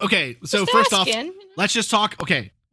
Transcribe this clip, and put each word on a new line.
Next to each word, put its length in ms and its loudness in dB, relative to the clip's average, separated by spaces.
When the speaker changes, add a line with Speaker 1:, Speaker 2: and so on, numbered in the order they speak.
Speaker 1:
okay. 440 -2
So 160 0
Speaker 2:
just 120 0
Speaker 1:
first 200 4
off, 160 2
Speaker 2:
asking, 180 -2
you 120 -12
know? 60 -20
Speaker 1:
let's 160 0
just 180 -2
talk. 320 0
Okay. 300 -2